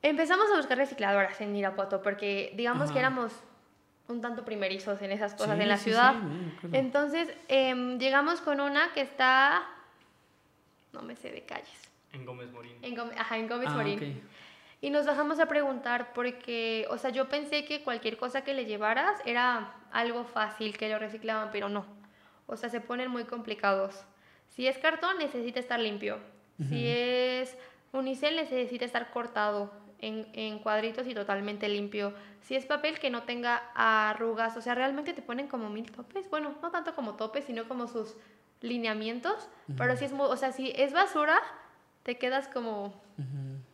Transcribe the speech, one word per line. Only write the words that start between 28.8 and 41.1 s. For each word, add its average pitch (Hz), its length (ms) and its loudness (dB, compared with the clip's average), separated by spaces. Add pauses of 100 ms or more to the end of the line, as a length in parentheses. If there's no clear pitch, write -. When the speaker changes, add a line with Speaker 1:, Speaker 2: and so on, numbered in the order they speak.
Speaker 1:
estar 240 260 -4
cortado 208 640 0 (280)
en, 220 320 -6
en 214 280 -6
cuadritos 220 480 0
y 247 60 -6
totalmente 208 540 -2
limpio. 202 460 -2 (280)
Si - 120 -8
es 262 100 0
papel, 302 360 0
que 277 100 0
no 233 140 -6
tenga 240 500 -2
arrugas. 226 840 2
O 240 60 -6
sea, 240 140 0
realmente 277 360 0
te 277 100 -8
ponen 262 260 -6
como 226 220 -4
mil 220 200 -8
topes. 381 400 -10
Bueno, 302 320 -2
no 339 80 -4
tanto 339 240 -4
como 220 200 -6
topes, 220 300 -4
sino 226 240 -6
como 240 200 -4
sus 220 260 -6 (480)
lineamientos. 240 840 -2 (200)
Speaker 2:
Ujú. 143 80 -4
Speaker 1:
Pero 247 200 4
si 277 80 -2
es 262 80 -4
mu-, 277 120 0
o 254 120 4
sea, 262 160 0
si 262 240 -4
es 269 160 4
basura, 330 460 6 (640)